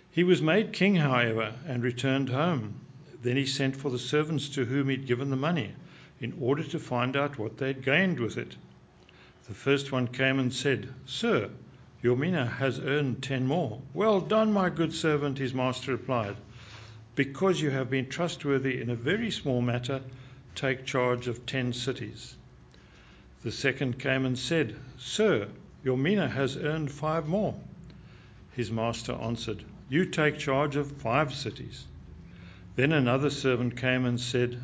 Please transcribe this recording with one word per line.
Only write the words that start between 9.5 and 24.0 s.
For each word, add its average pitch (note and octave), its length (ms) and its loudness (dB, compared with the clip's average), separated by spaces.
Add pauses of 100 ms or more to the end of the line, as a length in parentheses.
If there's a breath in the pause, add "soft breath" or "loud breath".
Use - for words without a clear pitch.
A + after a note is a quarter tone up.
first C#3 360 2
one B2+ 180 2
came C3 320 2
and B2 120 2
said, A#2+ 400 -2 (140)
'Sir, D#3 420 0 (540 loud breath)
your B2 160 4
mina D#3 260 2
has C3 340 0
earned C#3 440 0
ten C3 240 0
more.' C3 340 0 (140)
'Well G3+ 260 4
done, G#3+ 320 4
my F#3+ 160 4
good D#3+ 240 0
servant,' C#3+ 460 2
his B2+ 160 -2
master B2+ 380 0
replied. A2 440 -2 (800 loud breath)
'Because D3+ 440 2
you D3 120 0
have C3 180 0
been C3 220 0
trustworthy C#3 680 0
in A#2+ 120 -4
a A#2+ 40 0
very G3 360 -2
small B2+ 320 0
matter, B2 400 0 (520 loud breath)
take C3 300 0
charge B2 440 0
of A#2+ 180 -6
ten B2 260 -2
cities.' - 640 -6 (1040 loud breath)
The A#2 80 -4
second B2+ 480 -2
came C3 280 0